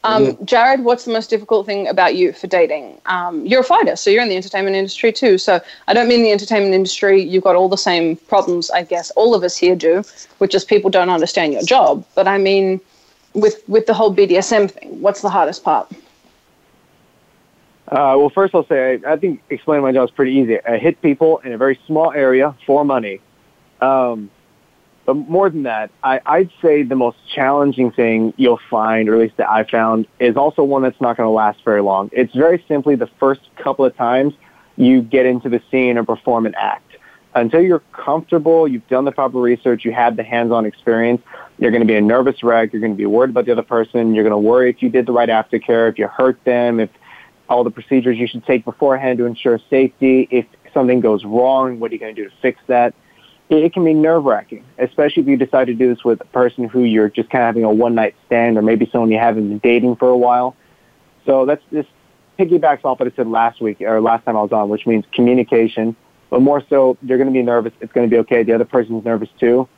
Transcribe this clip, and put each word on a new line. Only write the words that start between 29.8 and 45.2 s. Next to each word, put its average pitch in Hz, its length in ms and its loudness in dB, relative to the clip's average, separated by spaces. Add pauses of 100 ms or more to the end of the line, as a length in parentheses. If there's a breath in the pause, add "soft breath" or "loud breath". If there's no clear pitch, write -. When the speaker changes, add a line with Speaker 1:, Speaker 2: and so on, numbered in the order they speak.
Speaker 3:
is 123 160 0
also 147 280 0
one 139 180 0
that's 127 180 -4
not 120 160 -2
gonna 113 140 0
last 107 340 -2
very 104 160 0
long. 98 320 -2
It's 123 220 -2
very 170 340 2
simply 147 260 0
the 117 120 -4
first 135 340 -2 (160)
couple 135 300 -2
of 123 100 -2
times 131 380 -2 (420 soft breath)
you 127 240 4
get 127 240 0
into 127 240 -2
the 117 220 -2
scene 123 260 0
or 113 80 -2
perform 113 400 -2
an 107 120 -4
act. 104 400 -8 (380 soft breath)
Until 123 280 2
you're 180 200 2 (100)
comfortable, 160 760 0
you've 120 200 -6
done 131 180 0
the 139 60 -4
proper 127 260 -2
research, 120 480 0
you 120 60 -4
have 120 240 0
the 113 80 -6
hands-on 117 420 -2
experience, 117 560 -2 (360 loud breath)
you're 120 120 0
gonna 117 160 2
be 110 100 2
a 104 60 2
nervous 123 400 0
wreck, 117 320 0
you're 107 80 -4
gonna 110 120 -4
be 104 120 -4
worried 120 240 2
about 117 160 -2
the 120 60 0
other 113 100 -2
person, 113 520 -2
you're 107 100 2
gonna 104 140 2
worry 123 300 4
if 123 140 -4
you 123 80 0
did 123 160 0
the 123 60 -4
right 117 180 2